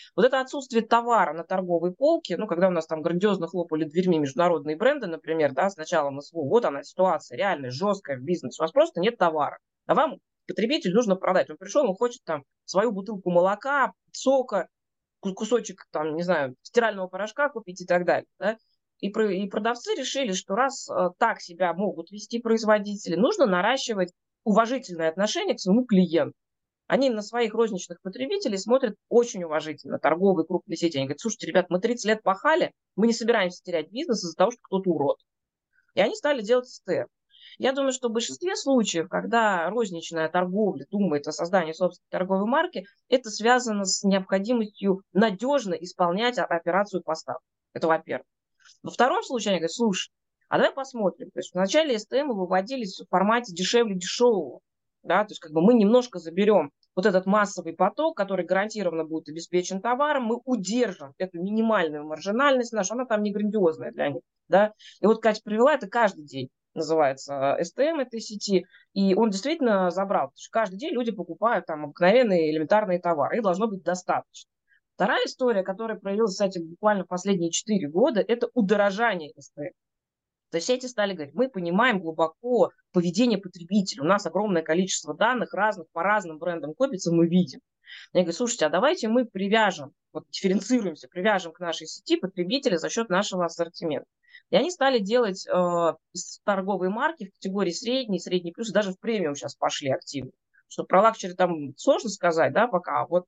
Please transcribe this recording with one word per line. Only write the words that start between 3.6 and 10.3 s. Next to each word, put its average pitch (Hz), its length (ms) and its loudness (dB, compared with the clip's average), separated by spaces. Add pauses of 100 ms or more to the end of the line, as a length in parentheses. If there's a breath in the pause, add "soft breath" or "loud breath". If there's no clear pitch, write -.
дверьми 165 340 2
международные 151 580 0
бренды, 254 320 0
например, 156 440 -2
да, 185 180 0
сначала 156 380 -2
М 139 120 -8
С - 120 -18
В, 165 40 -18
вот 147 280 2
она 139 200 -4
ситуация 180 540 -2
реальная, 160 320 -2
жесткая 175 480 -4
в 123 40 -14
бизнесе, 151 400 -4
у - 20 2
вас 165 80 -4
просто 294 280 2
нет 233 180 0
товара, 156 400 0 (280)
а 151 80 0
вам 262 240 2 (280)